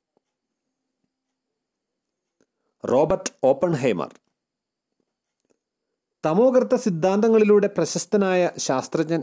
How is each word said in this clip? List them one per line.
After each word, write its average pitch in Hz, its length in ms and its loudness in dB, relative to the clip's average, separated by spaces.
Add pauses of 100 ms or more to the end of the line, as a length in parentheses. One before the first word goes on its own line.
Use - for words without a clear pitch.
(2750)
റോബർട്ട് 160 460 -2 (140)
ഓപ്പൺഹൈമർ. 131 760 -2 (2000)
തമോഗർത്ത 233 480 2
സിദ്ധാന്തങ്ങളിലൂടെ 208 920 2
പ്രശസ്തനായ 185 920 -2
ശാസ്ത്രജ്ഞൻ 156 680 -4